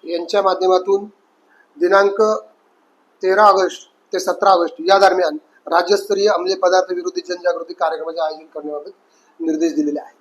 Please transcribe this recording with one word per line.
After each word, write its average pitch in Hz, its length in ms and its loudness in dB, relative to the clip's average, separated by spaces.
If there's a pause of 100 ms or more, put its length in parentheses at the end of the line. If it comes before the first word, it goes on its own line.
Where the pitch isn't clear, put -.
यांच्या 170 380 -2
माध्यमातून 185 640 0 (720)
दिनांक 196 420 2 (1000)
तेरा 190 200 2
ऑगस्ट 190 480 2 (220)
ते 185 60 -4
सतरा 190 300 0
ऑगस्ट 170 300 2
या 185 180 4
दरम्यान 180 400 2 (300)
राज्यस्तरीय 190 600 0
अंमली 185 280 0
पदार्थ 185 360 0
विरोधी 175 380 -6
जनजागृती 175 440 -6
कार्यक्रमाचे 160 480 -6
आयोजन 156 240 -8
करण्याबाबत 147 440 -12 (500)
निर्देश 160 340 -2
दिलेले 147 260 -2
आहेत. - 220 -18